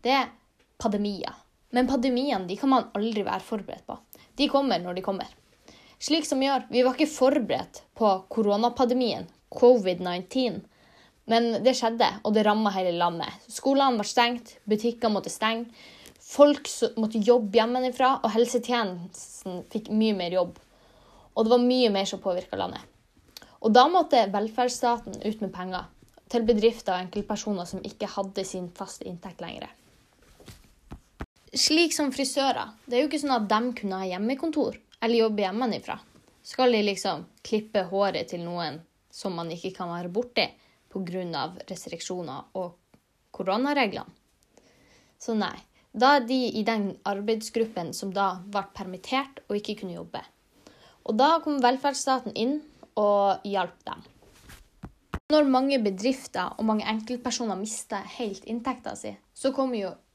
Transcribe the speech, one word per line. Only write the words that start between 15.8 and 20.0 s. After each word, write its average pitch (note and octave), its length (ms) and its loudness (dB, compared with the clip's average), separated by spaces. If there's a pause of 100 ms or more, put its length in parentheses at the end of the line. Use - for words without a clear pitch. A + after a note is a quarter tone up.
folk - 480 6
så-, - 320 -4
måtte A3 240 0
jobbe A3 400 4
hjemmefra, B3+ 640 2
og A3 160 0
helsetjenesten G3 1300 -4
fikk A3 240 -6
mye G#3+ 240 2